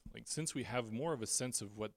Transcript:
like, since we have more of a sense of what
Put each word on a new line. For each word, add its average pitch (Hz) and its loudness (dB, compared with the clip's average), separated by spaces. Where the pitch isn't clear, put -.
like, 117 -6
since - 0
we 147 2
have 113 2
more 135 2
of 131 0
a 107 0
sense 127 2
of 104 -8
what 107 -2